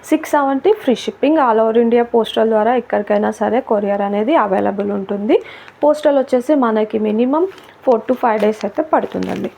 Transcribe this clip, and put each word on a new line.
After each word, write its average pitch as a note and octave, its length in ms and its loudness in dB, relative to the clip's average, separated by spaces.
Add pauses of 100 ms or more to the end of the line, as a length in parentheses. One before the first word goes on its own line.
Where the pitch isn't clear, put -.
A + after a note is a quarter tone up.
సిక్స్ D#4 260 -2
సెవెంటీ C#4 420 0
ఫ్రీ C4+ 220 0
షిప్పింగ్. C#4 440 0
All A3+ 240 2
over A3+ 180 2
ఇండియా A#3+ 220 4
పోస్టల్ A3+ 460 0
ద్వారా A3 260 2
ఎక్కడికైనా G#3 560 0
సరే G#3+ 300 -2
కొరియర్ G3+ 420 -2
అనేది G#3 340 0
అవైలబుల్ G3+ 540 0
ఉంటుంది. G3+ 520 0 (420)
పోస్టల్ D4 340 2
వచ్చేసి C4 360 0
మనకి A3 440 0
minimum A#3 440 0 (460)
four A#3+ 80 4
to G#3+ 140 -6
five B3 260 0
days G#3+ 280 0
అయితే G#3 180 -4
పడుతుందండి. F#3+ 760 -4